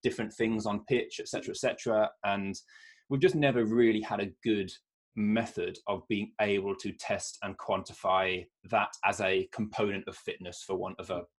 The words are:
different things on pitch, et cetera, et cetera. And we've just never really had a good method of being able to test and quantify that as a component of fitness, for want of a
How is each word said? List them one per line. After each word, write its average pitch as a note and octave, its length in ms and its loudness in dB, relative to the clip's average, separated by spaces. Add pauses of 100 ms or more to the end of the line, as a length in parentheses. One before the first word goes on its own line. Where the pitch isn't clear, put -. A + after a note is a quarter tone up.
different A#2+ 280 -2
things A2+ 340 0
on G#2 200 -2
pitch, - 340 0
et - 80 -8
cetera, - 240 -8
et F#2+ 60 -8
cetera. G#2+ 520 2 (140)
And G2+ 320 0 (540)
we've C#3 100 0
just F3+ 160 4
never C3 300 4
really A2+ 340 6
had G#2 220 -2
a G2+ 100 -2 (100)
good G2+ 300 0 (460)
method G#2+ 600 0 (100)
of G2 200 -4
being G#2+ 320 -2
able G2 360 2
to G2 180 -6
test - 500 -6
and F#2+ 140 -8
quantify F#2+ 880 0 (240)
that G#2 200 2 (140)
as G2+ 160 2
a F#2+ 320 2
component G#2 560 -2
of F#2 80 -10
fitness, - 500 -10
for F#2+ 120 -2
want F#2+ 220 -6
of F#2+ 100 -12
a F2 140 -4 (160)